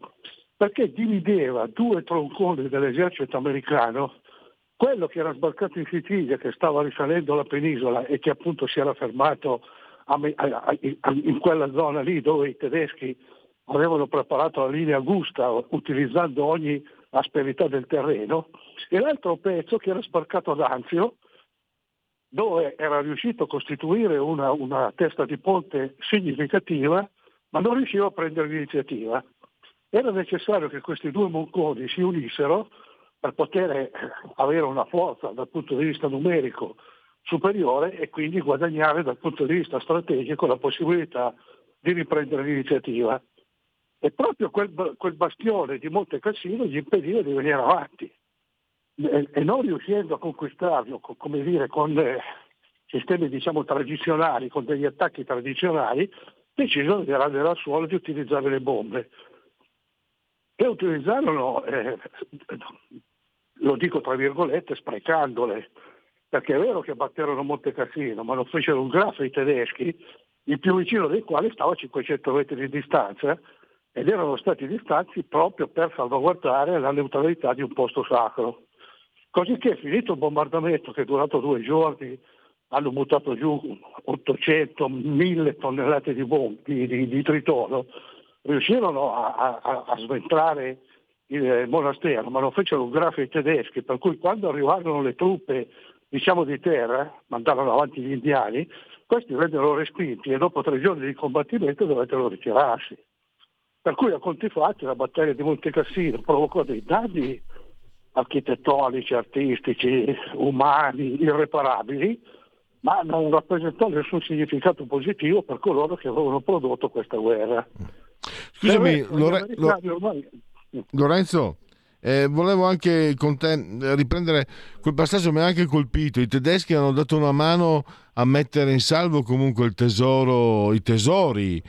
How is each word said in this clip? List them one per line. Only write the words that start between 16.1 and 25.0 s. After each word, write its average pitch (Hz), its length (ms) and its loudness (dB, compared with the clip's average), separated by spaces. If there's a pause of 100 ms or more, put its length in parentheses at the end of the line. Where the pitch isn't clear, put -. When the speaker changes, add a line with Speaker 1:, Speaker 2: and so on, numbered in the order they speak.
Speaker 1:
ogni 147 380 -2 (260)
asperità 139 580 0
del 131 200 -4
terreno, 143 600 -2 (400)
e 180 100 2
l'altro 240 380 0
pezzo 185 400 -2
che 190 120 -4
era 185 120 -2
sbarcato 170 500 -2
ad 147 100 -2
Anzio, 156 540 0 (1120)
dove 165 480 0
era 147 240 0
riuscito 151 420 -4
a 143 40 0
costituire 160 720 0
una, 139 340 0
una 131 440 0
testa 156 300 0